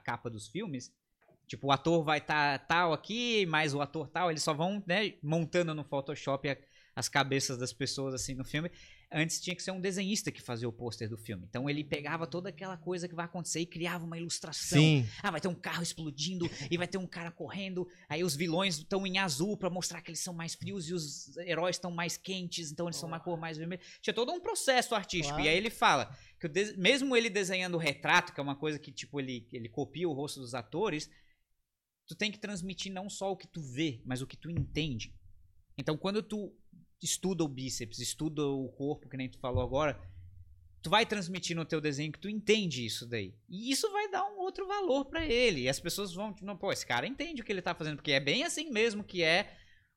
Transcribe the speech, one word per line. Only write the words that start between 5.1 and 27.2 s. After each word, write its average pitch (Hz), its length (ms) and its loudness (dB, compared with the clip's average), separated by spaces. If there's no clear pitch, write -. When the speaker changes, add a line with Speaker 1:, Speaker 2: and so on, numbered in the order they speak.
Speaker 1:
montando 165 520 2
no 151 100 -6
Photoshop 139 680 -2
a, 131 60 -2
as - 140 -2
cabeças 135 500 2
das 123 140 -2
pessoas, 135 420 -2
assim, 131 200 -4
no 131 100 -6
filme. 160 260 -2
Antes 165 280 0
tinha 180 140 -4
que - 80 -8
ser - 80 -4
um 185 100 -4
desenhista 190 520 0
que - 100 -18
fazia 120 260 -2
o 113 40 -2
pôster 113 360 -6
do 113 80 -6
filme. 95 320 -8
Então 131 220 -2
ele 147 140 -2
pegava 151 420 -4
toda 175 220 -4
aquela 185 280 -8
coisa 170 300 -4
que 175 80 -10
vai 170 120 -4
acontecer 165 340 -4
e 170 60 0
criava 170 380 -4
uma 165 140 -6
ilustração. 165 640 2
Speaker 2:
Sim. 151 260 8
Speaker 1:
Ah, 202 80 0
vai 156 100 -2
ter 190 60 0
um 180 80 -2
carro 165 260 -4
explodindo 160 720 -4
e 170 80 2
vai 175 120 -2
ter 190 100 -2
um 185 80 -6
cara 170 240 -8
correndo. 180 560 -6
Aí 160 160 0
os 165 100 2
vilões 165 480 2
tão 196 240 0
em 185 120 0
azul 190 380 2
pra 196 140 0
mostrar 170 320 -4
que - 80 -12
eles 160 80 -8
são 180 160 -6
mais 165 220 -6
frios 175 320 -6
e 170 40 -4
os 147 440 -6
heróis 170 420 0
tão 180 140 -4
mais 170 240 -2
quentes, 175 560 -4
então 170 140 -2
eles 170 100 -4
são 170 120 -6
uma 165 100 -6
Speaker 3:
Boa. 165 60 -14
Speaker 1:
cor - 20 -4
mais 160 180 -6
vermelha. 170 240 -6
Tinha 214 100 0
todo 240 200 0
um 349 80 -2
processo 262 520 4
artístico. 170 440 0
Speaker 3:
Claro. 147 80 4
Speaker 1:
E 147 60 6
aí 165 60 8
ele 214 140 2
fala 156 400 4
que 175 60 -2
o - 20 -4
de-, 202 280 0
mesmo 254 400 6
ele 233 140 4